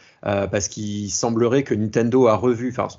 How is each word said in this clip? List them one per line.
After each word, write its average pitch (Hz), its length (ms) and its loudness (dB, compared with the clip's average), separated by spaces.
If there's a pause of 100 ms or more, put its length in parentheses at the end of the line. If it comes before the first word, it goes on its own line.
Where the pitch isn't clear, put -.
(280)
euh, 101 180 0
parce 98 220 -2
qu'il 104 420 -6
semblerait 117 540 0
que 135 100 -4
Nintendo 117 540 2
a 107 80 6
revu, 120 340 0
enfin, 117 300 -4